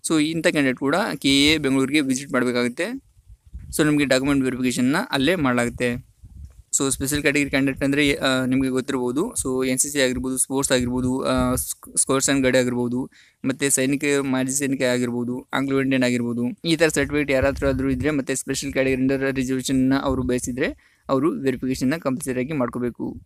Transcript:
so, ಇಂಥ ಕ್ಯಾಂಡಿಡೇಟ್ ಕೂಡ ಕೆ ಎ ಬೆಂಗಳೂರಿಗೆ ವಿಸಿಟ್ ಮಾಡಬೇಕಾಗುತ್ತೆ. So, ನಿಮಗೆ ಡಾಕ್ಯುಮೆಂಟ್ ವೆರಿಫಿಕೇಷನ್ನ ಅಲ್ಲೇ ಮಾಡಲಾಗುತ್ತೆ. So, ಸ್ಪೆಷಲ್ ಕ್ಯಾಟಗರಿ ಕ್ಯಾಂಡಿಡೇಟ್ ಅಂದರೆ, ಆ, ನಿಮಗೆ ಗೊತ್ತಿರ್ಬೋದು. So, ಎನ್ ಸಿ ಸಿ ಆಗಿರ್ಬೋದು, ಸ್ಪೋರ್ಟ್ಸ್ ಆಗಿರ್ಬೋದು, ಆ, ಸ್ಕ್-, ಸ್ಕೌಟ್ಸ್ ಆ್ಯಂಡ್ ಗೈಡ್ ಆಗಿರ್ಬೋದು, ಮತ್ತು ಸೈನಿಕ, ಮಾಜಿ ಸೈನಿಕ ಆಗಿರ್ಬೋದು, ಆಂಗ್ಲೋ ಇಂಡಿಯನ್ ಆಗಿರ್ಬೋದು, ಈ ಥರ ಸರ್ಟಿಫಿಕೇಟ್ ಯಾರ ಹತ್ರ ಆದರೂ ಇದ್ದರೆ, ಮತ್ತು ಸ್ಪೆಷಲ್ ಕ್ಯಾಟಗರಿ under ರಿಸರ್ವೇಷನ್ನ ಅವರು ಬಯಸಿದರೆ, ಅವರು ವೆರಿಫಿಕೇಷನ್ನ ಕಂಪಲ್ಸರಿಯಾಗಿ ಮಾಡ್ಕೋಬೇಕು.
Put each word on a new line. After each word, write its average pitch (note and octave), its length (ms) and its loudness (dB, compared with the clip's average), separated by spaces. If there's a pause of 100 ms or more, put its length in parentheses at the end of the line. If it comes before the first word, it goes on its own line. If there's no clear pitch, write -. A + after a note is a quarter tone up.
(120)
so, D#3 120 4
ಇಂಥ D#3+ 240 0
ಕ್ಯಾಂಡಿಡೇಟ್ C#3 320 2
ಕೂಡ C#3+ 160 0 (260)
ಕೆ C#3+ 320 6
ಎ D#3+ 40 4
ಬೆಂಗಳೂರಿಗೆ C3+ 420 2
ವಿಸಿಟ್ C3+ 320 -2
ಮಾಡಬೇಕಾಗುತ್ತೆ. B2 540 0 (840)
So, D#3 140 2
ನಿಮಗೆ D3 200 2
ಡಾಕ್ಯುಮೆಂಟ್ C3+ 380 2
ವೆರಿಫಿಕೇಷನ್ನ B2+ 520 0 (160)
ಅಲ್ಲೇ C#3+ 240 2
ಮಾಡಲಾಗುತ್ತೆ. B2 760 -2 (640)
So, C3+ 180 0
ಸ್ಪೆಷಲ್ C#3+ 300 -4
ಕ್ಯಾಟಗರಿ C#3+ 280 2
ಕ್ಯಾಂಡಿಡೇಟ್ C3+ 340 0
ಅಂದರೆ, C#3+ 300 2
ಆ, C3 320 0
ನಿಮಗೆ C3 240 0
ಗೊತ್ತಿರ್ಬೋದು. C3 640 -2
So, C3 340 -2
ಎನ್ C3 100 0
ಸಿ D3 120 -2
ಸಿ C#3+ 120 0
ಆಗಿರ್ಬೋದು, B2+ 360 0
ಸ್ಪೋರ್ಟ್ಸ್ C3+ 340 -2
ಆಗಿರ್ಬೋದು, B2+ 500 0
ಆ, B2+ 340 2
ಸ್ಕ್-, - 420 -8
ಸ್ಕೌಟ್ಸ್ C3+ 320 0
ಆ್ಯಂಡ್ C#3 160 2
ಗೈಡ್ B2+ 120 4
ಆಗಿರ್ಬೋದು, B2 520 0 (360)
ಮತ್ತು C3+ 240 0
ಸೈನಿಕ, C3+ 340 0 (180)
ಮಾಜಿ C3 320 -2
ಸೈನಿಕ C3+ 280 -2
ಆಗಿರ್ಬೋದು, B2 720 -2
ಆಂಗ್ಲೋ C3+ 280 0
ಇಂಡಿಯನ್ C3 220 2
ಆಗಿರ್ಬೋದು, A#2+ 420 0 (200)
ಈ E3 100 2
ಥರ D#3+ 120 2
ಸರ್ಟಿಫಿಕೇಟ್ D3 440 0
ಯಾರ C3+ 160 2
ಹತ್ರ C#3 200 -2
ಆದರೂ C3+ 220 0
ಇದ್ದರೆ, C3 200 0
ಮತ್ತು C#3 260 -2
ಸ್ಪೆಷಲ್ C3+ 360 -6
ಕ್ಯಾಟಗರಿ C3+ 300 0
under C3+ 340 0
ರಿಸರ್ವೇಷನ್ನ C3 680 0
ಅವರು C3 220 -2
ಬಯಸಿದರೆ, B2+ 760 -4 (100)
ಅವರು C#3 320 0
ವೆರಿಫಿಕೇಷನ್ನ C3 560 -2
ಕಂಪಲ್ಸರಿಯಾಗಿ C3 560 -4
ಮಾಡ್ಕೋಬೇಕು. B2 720 -4